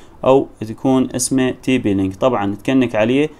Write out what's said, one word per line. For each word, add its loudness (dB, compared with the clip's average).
او 4
تكون -2
اسمه -2
تي -2
بي 0
لينك. -2
طبعا 0
تكنك 0
عليه 2